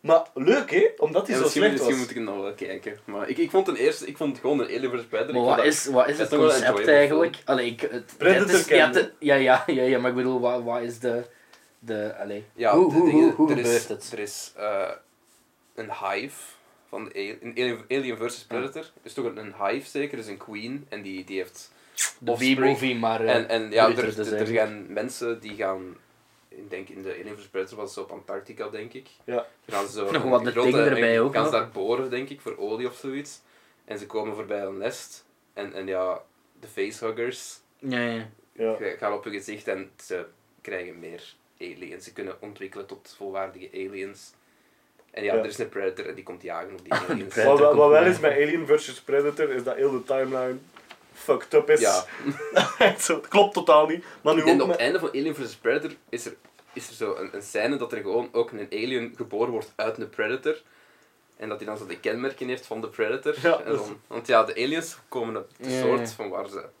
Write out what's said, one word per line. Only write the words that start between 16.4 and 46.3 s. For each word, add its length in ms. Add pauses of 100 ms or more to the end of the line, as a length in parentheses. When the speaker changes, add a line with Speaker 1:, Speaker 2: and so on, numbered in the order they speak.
Speaker 2:
van 160
de 100
Al-, 340
in 80
Alien, 320
Alien 280
versus 320
Speaker 3:
Ja. 100
Speaker 2:
Predator 320 (120)
is 100
toch 120
een, 120
een 180 (120)
hive 220
zeker, 280
dus 100
een 100
queen, 520
en 140
die, 220
die 120
heeft 360 (460)
Speaker 3:
De 120
Speaker 2:
offspring. 300
Speaker 3:
B-movie, 360
maar, 280
eh, 100
Speaker 2:
En, 140
en 220
ja, 180
Speaker 3:
beter 160
Speaker 2:
er, 100
Speaker 3:
dus 120
Speaker 2:
er, 60
er 60
Speaker 3:
eigenlijk. 300
Speaker 2:
gaan 240
mensen 480
die 140
gaan, 420 (520)
ik 220
denk 180
in 140
de 100
Alien 200
versus 160
Predator 280
was 180
het 100
op 60
Antarctica, 580
denk 240
ik. 160 (160)
Speaker 1:
Ja. 220 (220)
Speaker 2:
Gaan 180
ze 60
zo 180
Speaker 3:
Nog 120
Speaker 2:
een 80
Speaker 3:
wat 140
de 60
Speaker 2:
grote, 200
Speaker 3:
dingen 180
erbij 260
Speaker 2:
en 60
Speaker 3:
ook 140
Speaker 2:
gaan 100
ze 60
Speaker 3:
nog. 100
Speaker 2:
daar 100
boren, 400
denk 180
ik, 120
voor 180
olie 280
of 100
zoiets. 440 (440)
En 140
ze 80
komen 280
voorbij 280
een 160
nest. 460 (300)
En, 180
en 140
ja, 340 (400)
de 60
facehuggers 920 (200)
Speaker 3:
Ja, 200
ja. 300 (240)
Speaker 1:
Ja. 220
Speaker 2:
ga-, 240
gaan 140
op 120
je 60
gezicht 380
en 220 (140)
ze 200 (360)
krijgen 380
meer 360 (260)
aliens. 440
Ze 80
kunnen 280
ontwikkelen 460
tot 300
volwaardige 560
aliens. 580 (800)
En 140
ja, 100
Speaker 1:
Ja. 60
Speaker 2:
er 60
is 120
een 100
predator 400
en 60
die 100
komt 180